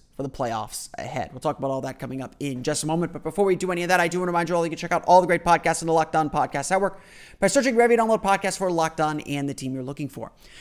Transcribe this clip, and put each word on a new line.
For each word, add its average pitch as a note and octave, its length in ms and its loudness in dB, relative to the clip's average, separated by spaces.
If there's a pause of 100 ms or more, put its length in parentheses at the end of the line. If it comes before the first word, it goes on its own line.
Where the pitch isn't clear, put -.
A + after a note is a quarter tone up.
(160)
for - 60 -8
the C#3 80 -6
playoffs A2+ 580 -6 (120)
ahead. B2 320 -8
We'll B2+ 80 -16
talk D3+ 180 -4
about C#3 140 -4
all C3+ 100 -4
that C3 160 -10
coming C3 240 -10
up A#2+ 180 -14
in C3+ 220 -6
just D3 220 -2
a - 20 -6
moment. E3 260 -2
But D3+ 120 -14
before D#3+ 200 0
we F#3+ 120 2
do F3+ 160 -2
any F3 100 -2
of F3 80 -2
that, F3+ 100 6
I F3 80 2
do F3 120 -4
want F3+ 80 -2
to F3 40 -2
remind E3+ 180 0
you F3 60 0
all E3+ 80 2
you E3+ 60 -2
can D#3+ 80 -10
check - 140 -8
out F3 140 0
all F3 140 8
the F3+ 60 6
great E3+ 180 2
podcasts E3 380 2
in E3 60 -6
the E3 60 2
Locked C#3+ 220 2
On D#3 140 2
Podcast C#3 400 -2
Network F#3+ 320 0 (380)
by G3+ 80 4
searching B3+ 280 2
wherever A#3 160 6
you A#3 60 6
download A3 240 2
podcasts G3 380 0
for F#3 120 -2
Locked D#3+ 300 0
On D3+ 200 0
and C#3 280 -4
the C3+ 60 -6
team C3 180 -8
you're C3+ 80 -6
looking C#3 260 -8
for. - 240 -14 (300)